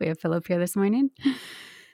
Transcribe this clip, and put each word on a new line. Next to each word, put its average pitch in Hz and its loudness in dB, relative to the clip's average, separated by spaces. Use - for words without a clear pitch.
We 170 0
have 160 -2
Philip 170 0
here 180 2
this 175 -2
morning. 214 2